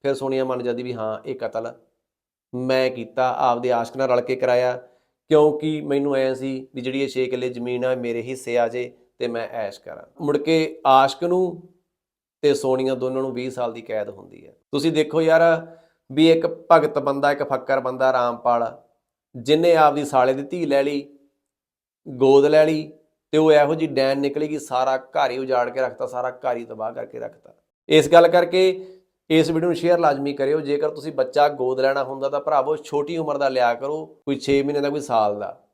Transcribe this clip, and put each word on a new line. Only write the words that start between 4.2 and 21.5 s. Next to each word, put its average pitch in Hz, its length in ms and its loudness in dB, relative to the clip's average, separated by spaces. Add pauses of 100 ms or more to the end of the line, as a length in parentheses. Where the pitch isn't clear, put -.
ਕੇ 127 140 -4
ਕਰਾਇਆ, 127 400 0 (540)
ਕਿਉਂਕਿ 151 520 2
ਮੈਨੂੰ 143 340 -2
ਐਂ 131 200 0
ਸੀ 131 400 -8
ਵੀ 127 60 -8
ਜਿਹੜੀ 131 200 -4
ਇਹ 139 60 -2
ਛੇ 131 180 -2
ਕਿੱਲੇ 127 240 -4
ਜ਼ਮੀਨ 123 360 -6
ਆ 127 100 0
ਮੇਰੇ 117 260 -6
ਹਿੱਸੇ 120 360 -6
ਆ 117 100 2
ਜੇ 120 240 -6 (280)
ਤੇ 123 80 -4
ਮੈਂ 117 220 -6
ਐਸ਼ 107 320 -10
ਕਰਾਂ। - 220 -18 (180)
ਮੁੜ 147 160 -2
ਕੇ 160 480 -2
ਆਸ਼ਕ 135 380 4
ਨੂੰ 180 460 -4 (720)
ਤੇ 143 120 4
ਸੋਨੀਆ 131 420 -2
ਦੋਨਾਂ 127 260 -4
ਨੂੰ 135 120 -4
ਵੀਹ 127 180 -6
ਸਾਲ 120 220 -6
ਦੀ 113 80 -14
ਕੈਦ 107 280 -8
ਹੁੰਦੀ 95 380 -20
ਹੈ। - 60 -20 (180)
ਤੁਸੀਂ 147 200 -2
ਦੇਖੋ 151 300 0
ਯਾਰ 160 200 4 (720)
ਵੀ 156 200 6
ਇੱਕ 165 140 4 (260)
ਭਗਤ 147 280 4
ਬੰਦਾ, 139 320 0
ਇੱਕ 143 120 -4
ਫੱਕਰ 131 360 -2
ਬੰਦਾ 127 340 0
ਰਾਮਪਾਲ, 120 520 0 (680)
ਜਿਹਨੇ 160 400 4
ਆਪਦੀ 151 300 4
ਸਾਲੇ 131 280 2
ਦੀ 139 100 -4
ਧੀ 170 220 -6
ਲੈ 139 180 2
ਲਈ, 143 260 -4 (1000)